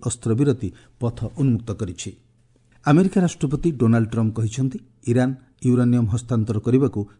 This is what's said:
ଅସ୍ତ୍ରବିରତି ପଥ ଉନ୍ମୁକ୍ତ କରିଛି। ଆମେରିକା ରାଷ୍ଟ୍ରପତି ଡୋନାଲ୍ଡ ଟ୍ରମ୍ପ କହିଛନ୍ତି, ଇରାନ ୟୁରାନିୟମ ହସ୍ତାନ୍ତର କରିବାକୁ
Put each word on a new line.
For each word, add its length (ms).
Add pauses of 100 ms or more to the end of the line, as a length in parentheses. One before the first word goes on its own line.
ଅସ୍ତ୍ରବିରତି 640 (320)
ପଥ 160 (240)
ଉନ୍ମୁକ୍ତ 280 (100)
କରିଛି। 320 (720)
ଆମେରିକା 400
ରାଷ୍ଟ୍ରପତି 440 (100)
ଡୋନାଲ୍ଡ 320
ଟ୍ରମ୍ପ 260
କହିଛନ୍ତି, 420 (320)
ଇରାନ 200 (320)
ୟୁରାନିୟମ 500
ହସ୍ତାନ୍ତର 460
କରିବାକୁ 420 (180)